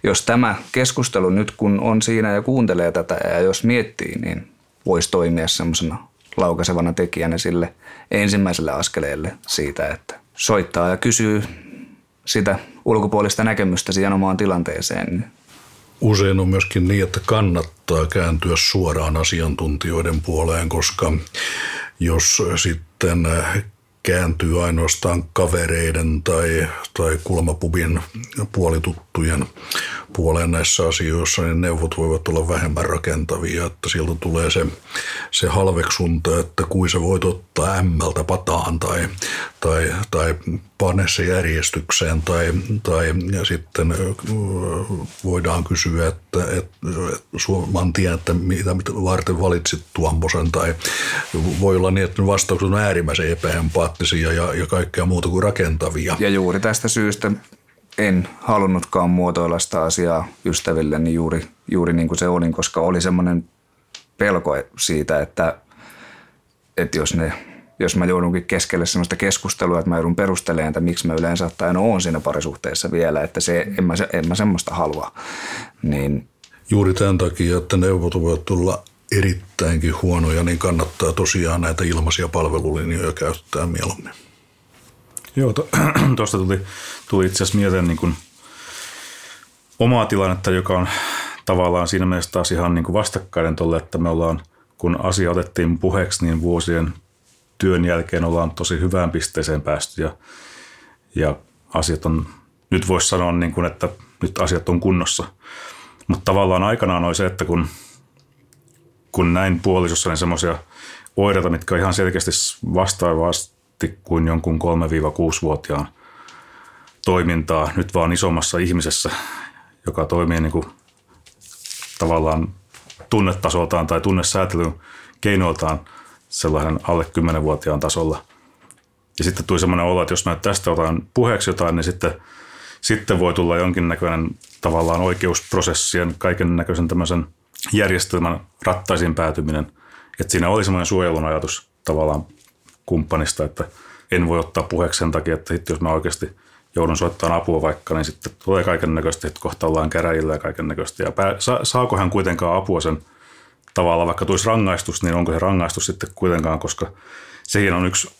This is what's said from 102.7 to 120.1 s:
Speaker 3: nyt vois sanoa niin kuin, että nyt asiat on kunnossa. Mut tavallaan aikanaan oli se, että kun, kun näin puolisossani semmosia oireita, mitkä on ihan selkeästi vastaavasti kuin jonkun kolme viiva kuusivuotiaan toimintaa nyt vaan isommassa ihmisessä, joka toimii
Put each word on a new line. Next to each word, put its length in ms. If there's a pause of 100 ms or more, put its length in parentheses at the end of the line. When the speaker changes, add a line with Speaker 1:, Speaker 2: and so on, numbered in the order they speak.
Speaker 3:
nyt 180
vois 200
sanoa 240
niin 200
kuin, 140
että 220 (340)
nyt 160
asiat 300
on 120
kunnossa. 440 (840)
Mut 160
tavallaan 380
aikanaan 420
oli 100
se, 120
että 180
kun, 240 (1400)
kun 220
näin 260
puolisossani 560
semmosia 420 (580)
oireita, 340
mitkä 240
on 60
ihan 140
selkeästi 360 (440)
vastaavasti 1300
kuin 220
jonkun 320
kolme 320
viiva 200
kuusivuotiaan 800 (1160)
toimintaa 720
nyt 180
vaan 180
isommassa 460
ihmisessä, 520 (760)
joka 180
toimii 360